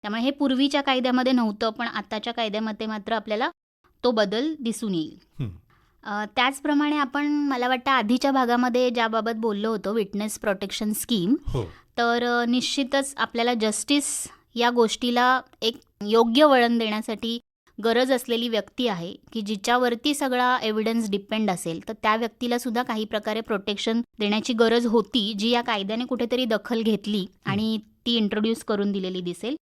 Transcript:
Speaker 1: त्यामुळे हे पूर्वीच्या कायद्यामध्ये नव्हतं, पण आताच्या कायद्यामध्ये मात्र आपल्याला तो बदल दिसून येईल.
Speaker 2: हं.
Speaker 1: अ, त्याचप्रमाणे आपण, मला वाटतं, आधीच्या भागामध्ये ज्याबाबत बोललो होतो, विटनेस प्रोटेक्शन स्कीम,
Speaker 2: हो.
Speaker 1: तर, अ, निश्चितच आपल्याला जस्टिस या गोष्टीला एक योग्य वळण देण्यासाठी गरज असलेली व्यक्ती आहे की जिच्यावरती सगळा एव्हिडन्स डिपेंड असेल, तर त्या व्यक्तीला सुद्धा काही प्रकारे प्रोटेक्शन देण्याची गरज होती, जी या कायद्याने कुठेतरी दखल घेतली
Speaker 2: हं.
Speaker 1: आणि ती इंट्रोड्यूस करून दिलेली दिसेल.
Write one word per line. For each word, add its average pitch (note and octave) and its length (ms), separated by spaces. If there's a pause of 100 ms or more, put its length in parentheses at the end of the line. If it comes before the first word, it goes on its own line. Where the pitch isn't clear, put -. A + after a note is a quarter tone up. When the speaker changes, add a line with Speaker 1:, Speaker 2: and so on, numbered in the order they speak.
Speaker 1:
त्यामुळे G#3+ 200
हे C4+ 80
पूर्वीच्या C#4 500
कायद्यामध्ये B3+ 520
नव्हतं, A3+ 380
पण A#3 160
आताच्या A3 460
कायद्यामध्ये A3 540
मात्र G#3+ 260
आपल्याला A3 380 (540)
तो B3 60
बदल A3 500
दिसून A3 340
येईल. D#3 240 (220)
Speaker 2:
हं. A#2+ 80 (560)
Speaker 1:
अ, G#3 200 (120)
त्याचप्रमाणे D4 600
आपण, C#4+ 300
मला C#4 420
वाटतं, B3+ 220
आधीच्या B3+ 400
भागामध्ये B3 600
ज्याबाबत A3+ 460
बोललो A3 340
होतो, G3+ 220
विटनेस G#3 460
प्रोटेक्शन G#3 540
स्कीम, G#3+ 440 (100)
Speaker 2:
हो. B2 160 (360)
Speaker 1:
तर, A#3+ 260
अ, A#3+ 200
निश्चितच B3+ 720
आपल्याला A#3 380
जस्टिस A3 760 (260)
या A#3+ 160
गोष्टीला A#3+ 680 (220)
एक A3+ 140 (260)
योग्य A3+ 420
वळण A#3+ 340
देण्यासाठी A3 600 (460)
गरज B3 280
असलेली A#3+ 360
व्यक्ती A3+ 400
आहे F3 280 (160)
की A3+ 80
जिच्यावरती A#3+ 720
सगळा B3+ 480
एव्हिडन्स A3 480
डिपेंड G3+ 400
असेल, E3 380
तर A3 40 (100)
त्या G#3+ 140
व्यक्तीला A#3+ 420
सुद्धा A#3+ 240
काही A3 220
प्रकारे G#3+ 360
प्रोटेक्शन A3 640 (160)
देण्याची G#3+ 340
गरज A#3 340
होती, A3 520
जी A3 100
या A#3+ 140
कायद्याने A3 420
कुठेतरी B3 400
दखल A3+ 380
घेतली G#3 380
Speaker 2:
हं. - 300
Speaker 1:
आणि A3 280 (280)
ती A#3 100
इंट्रोड्यूस A3 480
करून G3+ 280
दिलेली F#3 280
दिसेल. F3+ 360 (140)